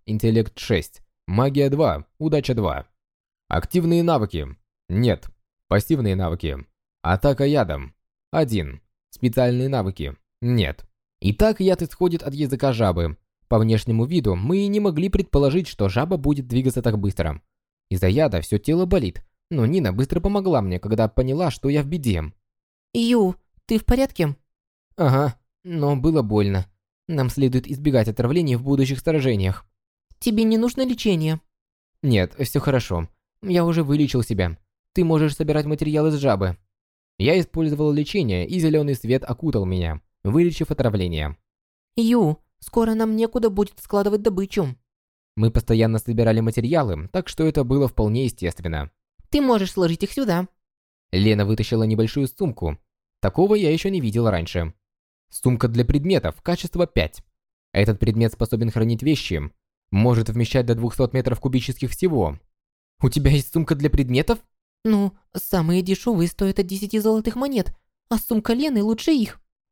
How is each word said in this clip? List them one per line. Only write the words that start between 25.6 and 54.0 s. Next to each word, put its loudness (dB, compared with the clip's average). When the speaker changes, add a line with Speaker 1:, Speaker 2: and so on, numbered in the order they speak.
Speaker 1:
но -2
было 2
больно. 0
Нам -2
следует 0
избегать 0
отравлений 0
в -4
будущих 0
сражениях". 0
Speaker 2:
"Тебе 0
не 2
нужно -2
лечение?" -2
Speaker 1:
"Нет, 2
всё -2
хорошо. -2
Я 2
уже 0
вылечил 0
себя. -4
Ты 2
можешь 2
собирать -2
материалы 0
с 0
жабы". 0
Я 4
использовал 0
лечение, -2
и -4
зелёный 2
свет 0
окутал -2
меня, -2
вылечив 0
отравление. -2
Speaker 2:
"Ю, 2
скоро -2
нам -2
некуда 0
будет -4
складывать -2
добычу". -2
Speaker 1:
Мы 2
постоянно 2
собирали 2
материалы, -2
так -4
что -2
это 0
было 2
вполне 0
естественно. -6
Speaker 2:
"Ты 4
можешь 0
сложить 0
их -6
сюда". -2
Speaker 1:
Лена 2
вытащила 0
небольшую 0
сумку. -6
Такого 2
я 2
ещё 0
не -2
видел 0